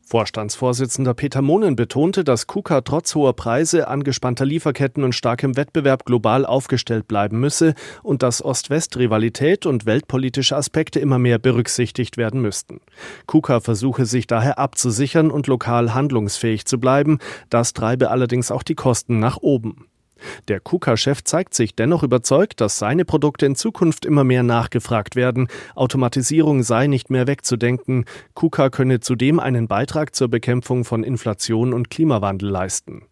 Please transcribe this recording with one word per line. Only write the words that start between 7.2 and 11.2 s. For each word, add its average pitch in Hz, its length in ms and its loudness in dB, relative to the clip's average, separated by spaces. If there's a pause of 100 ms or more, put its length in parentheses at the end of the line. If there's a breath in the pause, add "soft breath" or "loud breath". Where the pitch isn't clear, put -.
müsse 151 320 2 (300 loud breath)
und 143 200 0
dass 120 180 0
Ost-West-Rivalität 127 1200 0
und 127 200 -2
weltpolitische 131 680 -2
Aspekte 151 460 -2
immer 135 180 2
mehr 120 200 4